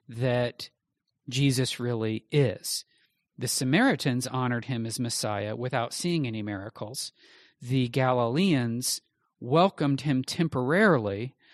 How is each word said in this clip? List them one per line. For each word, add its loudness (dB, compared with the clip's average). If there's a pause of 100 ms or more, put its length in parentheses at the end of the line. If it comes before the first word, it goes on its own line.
that -2 (580)
Jesus 0
really -2
is. 0 (540)
The -4
Samaritans 2
honored -2
him -4
as -6
Messiah -2
without -4
seeing -2
any -4
miracles. -8 (500)
The 0
Galileans 2 (400)
welcomed 2
him 0
temporarily, 2 (200)